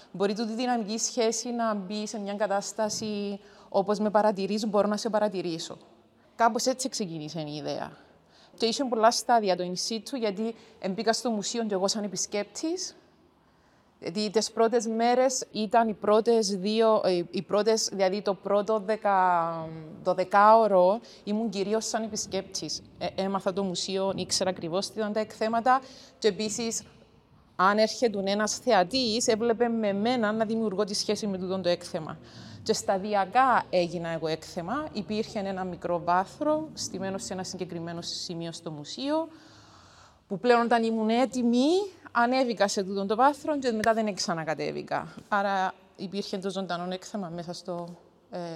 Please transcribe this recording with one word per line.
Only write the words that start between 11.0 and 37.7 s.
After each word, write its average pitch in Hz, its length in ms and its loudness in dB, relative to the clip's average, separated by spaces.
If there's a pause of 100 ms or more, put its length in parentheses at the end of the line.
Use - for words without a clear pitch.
στο 233 180 -2
μουσείο 220 340 -4
και 208 100 -4
εγώ 185 140 0
σαν 208 160 -4
επισκέπτης. 208 920 -6 (1040)
Γιατί 214 300 -4
τις 208 200 0
πρώτες 226 360 2
μέρες 240 640 2
ήταν 226 360 2
οι 208 60 -2
πρώτες 214 540 4
δύο, 214 560 4
ε, 180 260 2
οι 185 120 -4
πρώτες, 208 500 2
δηλαδή 190 300 2
το 202 120 0
πρώτο 202 520 0
δεκα-, 180 840 2 (360)
το 180 100 2
δεκάωρο 202 840 8 (240)
ήμουν 214 260 0
κυρίως 202 360 0
σαν 220 160 -2
επισκέπτης. 190 800 -6 (160)
Ε, 175 160 -4
έμαθα 190 380 -2
το 190 120 -2
μουσείο, 190 520 -2
ήξερα 185 340 0
ακριβώς 180 400 -4
τι - 80 -12
ήταν 214 140 -2
τα 214 80 0
εκθέματα 226 600 2 (380)
και 220 100 2
επίσης, 214 540 -2 (760)
αν 202 220 4
έρχεται 214 460 2
ένας 202 340 0
θεατής, 226 680 2
έβλεπε 233 420 2
με 226 240 0
μένα 214 400 2
να 220 120 0
δημιουργώ 214 400 0
τη 208 100 -4
σχέση 208 320 -2
με 190 120 -2
τούτον 185 240 -4
το 175 60 0
έκθεμα. 165 500 -4 (440)
Και 220 100 0
σταδιακά 208 1000 2
έγινα 175 380 0
εγώ 165 180 -2
έκθεμα. 175 640 -4
Υπήρχε 214 460 -6
ένα 190 260 -4
μικρό 175 400 -4
βάθρο, 294 720 0
στημένο 190 440 -6
σε - 140 -10
ένα 185 120 -6
συγκεκριμένο 170 560 -8